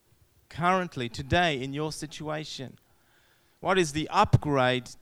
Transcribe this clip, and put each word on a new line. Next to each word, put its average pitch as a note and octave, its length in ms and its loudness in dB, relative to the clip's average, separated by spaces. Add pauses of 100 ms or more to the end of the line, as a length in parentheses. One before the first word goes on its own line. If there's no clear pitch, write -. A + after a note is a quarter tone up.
(500)
currently, F3 580 0
today, D3 540 0
in C3+ 120 -6
your D3+ 180 -4
situation? D3+ 840 -10 (840)
What F#3 180 2
is E3 140 2
the D3+ 180 -4
upgrade C3+ 800 2 (120)